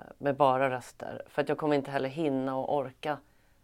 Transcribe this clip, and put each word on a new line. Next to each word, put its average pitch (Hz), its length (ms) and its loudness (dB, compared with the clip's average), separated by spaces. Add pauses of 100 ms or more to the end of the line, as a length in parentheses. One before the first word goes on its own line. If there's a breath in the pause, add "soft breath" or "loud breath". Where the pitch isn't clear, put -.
(180)
med 139 180 0
bara 135 340 4
röster. - 580 -8
För - 140 -2
att 139 80 0
jag 147 80 0
kommer 151 180 2
inte 139 160 0
heller 135 180 -2
hinna 135 460 -2
och 131 200 -2
orka 139 420 -4 (460)